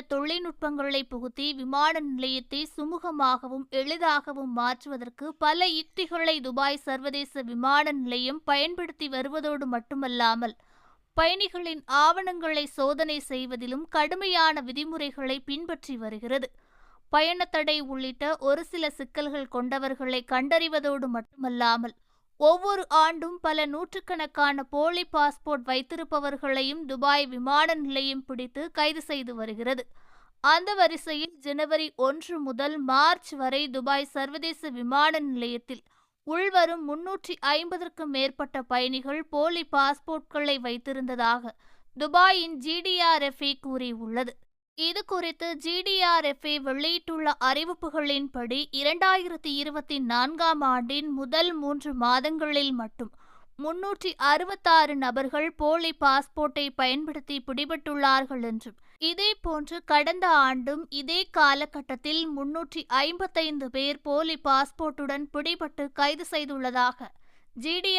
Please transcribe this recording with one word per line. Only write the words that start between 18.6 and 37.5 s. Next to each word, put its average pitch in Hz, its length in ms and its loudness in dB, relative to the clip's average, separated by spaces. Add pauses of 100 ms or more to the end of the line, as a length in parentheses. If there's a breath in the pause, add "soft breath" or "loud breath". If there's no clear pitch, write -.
சில 339 260 -6
சிக்கல்கள் 285 580 -6
கொண்டவர்களை 262 760 -4
கண்டறிவதோடு 285 840 0
மட்டுமல்லாமல், 233 840 -2 (460)
ஒவ்வொரு 359 420 6 (120)
ஆண்டும் 330 460 4
பல 311 260 2
நூற்றுக்கணக்கான 294 1000 -2
போலி 330 420 0
பாஸ்போர்ட் 294 580 0
வைத்திருப்பவர்களையும் 277 1200 -2
துபாய் 285 420 2
விமான 277 480 2
நிலையம் 269 500 -2
பிடித்து 254 460 -8
கைது 302 320 0
செய்து 262 320 -6
வருகிறது. 226 480 -4 (640 soft breath)
அந்த 359 300 4
வரிசையில் 330 640 2
ஜனவரி 302 580 -2
ஒன்று 302 440 -2
முதல் 277 420 -2
மார்ச் 294 520 4
வரை 269 340 0
துபாய் 277 440 -2
சர்வதேச 294 580 -6
விமான 277 500 2
நிலையத்தில் 240 600 -6 (440)
உள்வரும் 339 580 2
முன்னூற்றி 349 520 -8 (140)